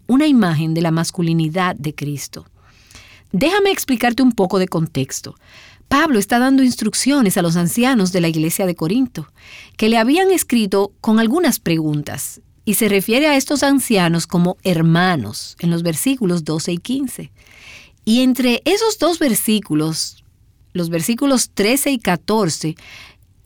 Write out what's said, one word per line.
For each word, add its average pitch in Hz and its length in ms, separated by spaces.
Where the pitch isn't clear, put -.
una 277 200
imagen 170 460
de 165 80
la 165 100
masculinidad 165 840
de 151 180
Cristo. 147 520
Déjame 381 400
explicarte 247 520
un 262 80
poco 190 280
de 185 80
contexto. - 680
Pablo 285 320
está 233 200
dando 262 240
instrucciones 254 760
a 190 40
los 170 140
ancianos 190 560
de 185 100
la 165 80
iglesia 160 360
de 175 100
Corinto, 180 520
que 220 120
le 226 80
habían 320 340
escrito 208 600
con 220 180
algunas 254 400
preguntas, 151 840
y 202 120
se 214 140
refiere 220 380
a 294 80
estos 277 280
ancianos 190 640
como 175 360
hermanos 165 960
en 170 100
los 170 140
versículos 175 600
doce 156 280
y 180 40
quince. 247 540
Y 226 160
entre 254 440
esos 415 340
dos 330 200
versículos, 185 1040
los 175 160
versículos 233 640
trece 254 380
y 262 80
catorce, 175 760